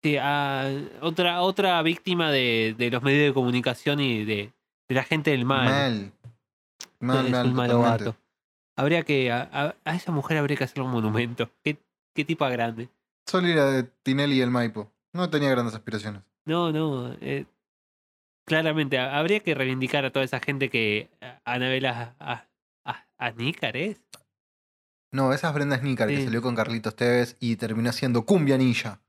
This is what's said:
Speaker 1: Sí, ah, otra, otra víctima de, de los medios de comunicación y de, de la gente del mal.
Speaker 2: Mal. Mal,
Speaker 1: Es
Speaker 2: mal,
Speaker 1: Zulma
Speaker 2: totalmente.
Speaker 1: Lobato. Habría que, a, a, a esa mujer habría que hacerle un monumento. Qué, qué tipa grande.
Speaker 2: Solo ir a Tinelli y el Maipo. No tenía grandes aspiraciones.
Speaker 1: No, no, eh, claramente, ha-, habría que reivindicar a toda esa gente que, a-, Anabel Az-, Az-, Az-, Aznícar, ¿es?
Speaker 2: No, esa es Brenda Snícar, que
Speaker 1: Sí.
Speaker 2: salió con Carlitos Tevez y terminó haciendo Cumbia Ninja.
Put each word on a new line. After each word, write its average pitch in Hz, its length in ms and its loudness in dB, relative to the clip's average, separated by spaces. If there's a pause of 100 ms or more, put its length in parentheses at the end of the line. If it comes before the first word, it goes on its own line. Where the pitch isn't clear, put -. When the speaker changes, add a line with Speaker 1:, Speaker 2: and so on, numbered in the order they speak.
Speaker 1:
Sí, 147 180 2
ah, 139 480 0 (320)
otra, 175 420 0
otra 185 400 2
víctima 170 480 0
de, 117 460 2
de 120 140 0
los 123 120 0
medios 143 260 6
de 139 40 2
comunicación 127 680 0
y 117 240 0
de, 104 280 -4 (360)
de 127 60 -2
la 131 100 2
gente 156 260 0
del 123 160 2
mal. 135 240 2
Speaker 2:
Mal. 120 420 0 (880)
Mal, 127 260 2
Speaker 1:
Es 123 60 2
Speaker 2:
mal, 123 140 2
Speaker 1:
Zulma 123 200 2
Speaker 2:
totalmente. 120 380 4
Speaker 1:
Lobato. 110 120 -6 (600)
Habría 156 260 2
que, 135 300 0
a, 123 200 -4
a, 147 220 -4 (100)
a 151 120 -4
esa 175 160 -4
mujer 156 260 0
habría 143 180 0
que 135 80 -2
hacerle 131 200 -6
un 127 80 -4
monumento. 117 580 0 (140)
Qué, 147 140 -2 (360)
qué 151 100 -2
tipa 156 240 0
grande. 117 400 -4 (400)
Speaker 2:
Solo 180 200 2
ir 170 100 4
a 139 240 4 (220)
Tinelli 135 320 2
y 131 40 4
el 123 100 2
Maipo. 113 420 -2 (200)
No 175 160 -2
tenía 147 220 2
grandes 120 240 0
aspiraciones. 107 480 -8 (220)
Speaker 1:
No, 170 280 -2
no, 139 480 -4
eh, 139 260 -6 (1000)
claramente, 156 540 2
ha-, 135 180 -2
habría 190 220 2
que 165 140 0
reivindicar 135 500 0
a 131 80 -2
toda 135 120 2
esa 127 140 -4
gente 139 320 -2
que, 107 400 0 (100)
a-, 127 240 -18
Anabel 127 420 -2
Az-, 120 340 -6
Az-, 131 280 -10 (360)
Az-, - 220 -10 (120)
Aznícar, 120 580 -4
¿es? 190 240 -6 (1120)
Speaker 2:
No, 131 200 2
esa 143 160 -2
es 147 60 -2
Brenda 143 240 0
Snícar, 120 300 0
que 139 100 0
Speaker 1:
Sí. 139 60 0
Speaker 2:
salió 117 160 -2
con 120 140 -2
Carlitos 110 400 -2
Tevez 123 460 2
y 117 160 -2
terminó 113 340 -2
haciendo 117 340 0
Cumbia 139 340 4
Ninja. 120 500 0